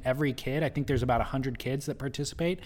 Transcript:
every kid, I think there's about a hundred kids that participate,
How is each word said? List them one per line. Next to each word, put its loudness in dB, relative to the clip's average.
every 2
kid, -2
I 2
think 0
there's 4
about 4
a 2
hundred -2
kids -2
that -4
participate, -2